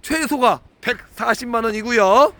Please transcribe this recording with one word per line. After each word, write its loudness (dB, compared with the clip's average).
최소가 -2
백사십만 -6
원이고요. 2